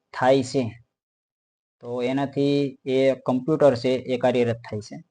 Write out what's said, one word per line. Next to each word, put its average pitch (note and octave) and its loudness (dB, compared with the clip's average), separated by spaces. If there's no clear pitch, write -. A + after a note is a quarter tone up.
થાય C3+ 2
છે? B2 -6
તો A#2+ -6
એનાથી C#3 0
એ C3+ 2
કમ્પ્યુટર C#3 2
છે A#2+ -2
એ B2 -2
કાર્યરત A#2+ 0
થાય A2 -10
છે. C#3 -18